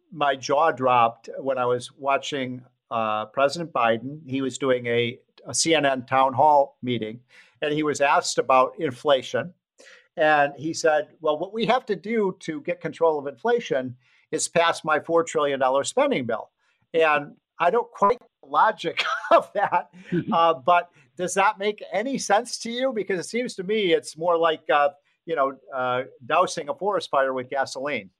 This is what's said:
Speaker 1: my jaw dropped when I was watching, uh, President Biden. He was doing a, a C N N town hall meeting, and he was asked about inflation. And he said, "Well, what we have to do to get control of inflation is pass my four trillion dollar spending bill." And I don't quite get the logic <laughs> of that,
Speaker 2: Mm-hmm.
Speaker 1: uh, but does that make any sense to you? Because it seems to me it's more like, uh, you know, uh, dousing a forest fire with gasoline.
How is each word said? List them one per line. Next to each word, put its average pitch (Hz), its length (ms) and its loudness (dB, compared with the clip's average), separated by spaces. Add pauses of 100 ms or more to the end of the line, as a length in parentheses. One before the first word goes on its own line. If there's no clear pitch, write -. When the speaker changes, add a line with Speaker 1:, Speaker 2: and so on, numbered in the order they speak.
(120)
Speaker 1:
my 147 220 0
jaw 139 380 0
dropped 123 560 2 (100)
when 131 200 -4
I 123 80 -2
was 123 260 -2
watching, 135 680 -4 (300)
uh, 110 340 -2
President 143 460 -2
Biden. 123 540 -2
He 131 140 -4
was 127 160 -4
doing 127 300 -2
a, 117 320 -2 (280)
a 117 60 -12
C 160 220 0
N 143 100 4
N 131 220 0
town 135 260 4
hall 143 480 4
meeting, 120 400 -4 (400)
and 151 140 -4
he 156 80 -2
was 143 180 -2
asked 156 380 2
about 131 400 4
inflation. 131 720 0 (640)
And 151 400 4
he 156 160 -6
said, 151 360 0 (120)
"Well, 151 180 0
what 185 140 -6
we 226 140 -4
have 254 200 2
to 202 100 -4
do 202 440 -2
to 156 220 -8
get 175 180 -6
control 156 380 0
of 135 80 -6
inflation 139 720 -2 (340)
is - 180 -4
pass 170 360 0
my 151 160 0
four 165 240 2
trillion 143 360 -2
dollar 135 240 2
spending 247 400 -2
bill." 110 260 -6 (440)
And 151 400 2 (240)
I 175 120 2
don't 233 200 -2
quite 202 300 0
get - 100 -20 (120)
the 139 60 -20
logic 165 540 0 (160)
<laughs> - 140 -4
of 285 220 4
that, 190 360 -2 (220)
Speaker 2:
Mm-hmm. 175 200 -2
Speaker 1:
uh, 165 220 4
but 170 360 2 (260)
does 180 180 -6
that 196 240 2
make 208 240 -6 (100)
any 226 240 -4
sense 220 440 -2
to 226 100 -10
you? 254 240 -4
Because 196 240 -4
it 151 100 -8
seems 233 280 -6
to 190 80 -10
me 202 280 0
it's 151 240 -2
more 170 220 0
like, 160 240 0 (100)
uh, 143 180 4 (360)
you 160 100 -6
know, 139 160 0 (240)
uh, 127 280 -2 (200)
dousing 151 460 -2
a - 40 -6
forest 190 360 -4
fire 135 240 0
with 127 160 -8
gasoline. 135 580 -6 (120)